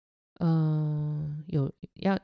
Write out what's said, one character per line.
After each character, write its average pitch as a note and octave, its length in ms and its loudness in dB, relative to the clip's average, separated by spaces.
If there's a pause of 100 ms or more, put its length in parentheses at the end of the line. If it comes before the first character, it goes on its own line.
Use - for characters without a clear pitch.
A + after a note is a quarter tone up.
(340)
呃， D3+ 1120 0
有， C#3+ 260 -2 (220)
要， - 300 0